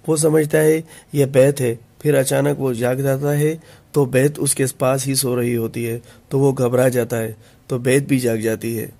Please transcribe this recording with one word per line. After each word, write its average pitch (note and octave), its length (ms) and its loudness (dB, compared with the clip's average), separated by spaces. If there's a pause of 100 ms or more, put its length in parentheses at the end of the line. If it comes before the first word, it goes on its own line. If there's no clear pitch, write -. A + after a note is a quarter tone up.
वो D#3+ 80 2
समझता D#3 420 2
है D#3 240 2 (320)
यह C#3+ 120 2
बेथ C#3 340 4
है। A#2 180 -2 (240)
फिर D3 120 2
अचानक C#3 440 0
वो C3+ 160 -2
जाग B2 260 -2
जाता C#3 320 -2
है D3+ 260 0 (360)
तो C#3+ 120 4
बेथ C3 320 2
उसके C#3 280 0 (140)
पास C3+ 260 0
ही C#3 80 -2
सो B2+ 200 -2
रही B2 200 -2
होती A#2 300 -4
है, A#2 160 -6 (300)
तो C#3 80 0
वो C#3 140 2
घबरा B2+ 360 2
जाता A#2+ 280 -2
है, A2 200 -6 (340)
तो C3 80 -2
बेथ B2+ 220 2
भी C#3 180 0
जाग A2+ 220 0
जाती A2 340 -4
है। A2 260 -8